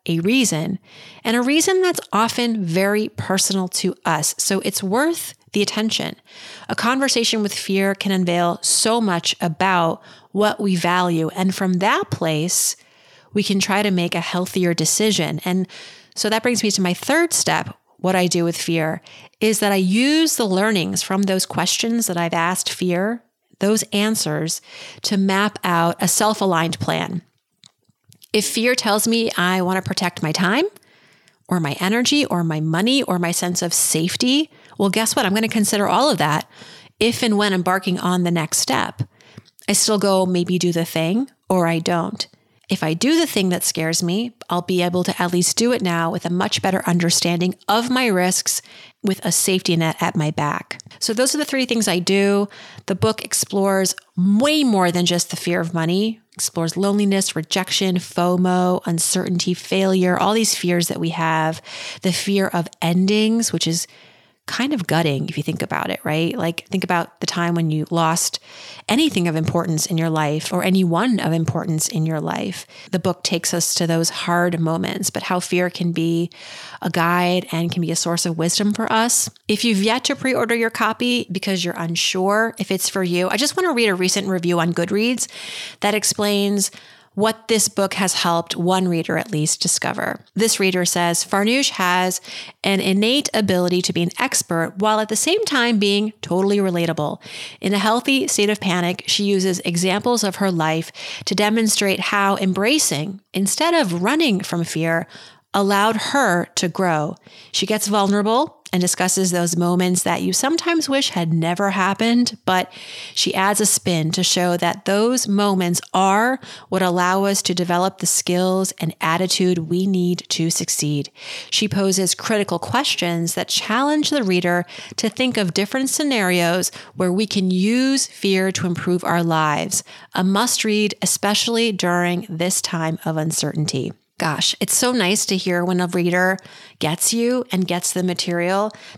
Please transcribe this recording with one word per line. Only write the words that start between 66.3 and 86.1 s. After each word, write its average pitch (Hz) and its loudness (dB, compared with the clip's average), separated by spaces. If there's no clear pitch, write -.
Like, 170 -4
think 190 -2
about - -2
the - -6
time 170 0
when 165 0
you 156 -2
lost 165 0
anything 214 2
of 156 0
importance 160 0
in 170 -2
your 165 0
life 156 -2
or 180 -2
anyone 190 2
of 156 0
importance 160 0
in 160 -2
your 160 -2
life. - -6
The 190 0
book 175 -2
takes - -2
us 175 -2
to 170 0
those 165 2
hard 175 0
moments, 165 -2
but - -6
how 180 -2
fear 180 0
can 175 0
be 170 0
a - -4
guide 175 2
and 170 -2
can 175 -2
be 165 -2
a 165 -2
source 170 -2
of 165 -2
wisdom 175 2
for 226 -2
us. 226 2
If 214 0
you've 220 2
yet 220 2
to 285 -2
pre-order 247 0
your 226 2
copy 240 0
because 185 -2
you're 170 -2
unsure 190 0
if 196 -4
it's 190 -2
for 190 -2
you, 180 0
I 208 0
just 285 -2
want 370 0
to 330 0
read 233 2
a 196 2
recent 185 0
review 175 0
on 170 0
Goodreads 202 -2
that 202 0
explains 202 0